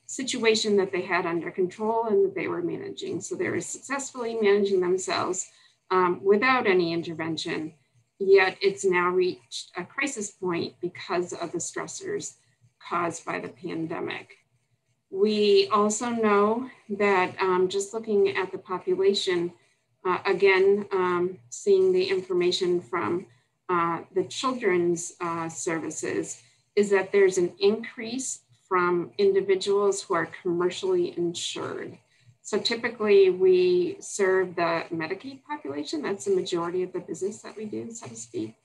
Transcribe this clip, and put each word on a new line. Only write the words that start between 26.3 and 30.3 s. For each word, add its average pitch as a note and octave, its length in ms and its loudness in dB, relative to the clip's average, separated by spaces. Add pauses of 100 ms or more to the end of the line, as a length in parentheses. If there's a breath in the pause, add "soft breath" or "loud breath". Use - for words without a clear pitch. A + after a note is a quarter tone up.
is G3+ 140 2
that F#3+ 200 2
there's F#3+ 280 4
an F3 200 0
increase A3+ 800 -2 (280)
from F3 500 0
individuals G3 840 2
who F#3 120 -4
are E3 140 0 (140)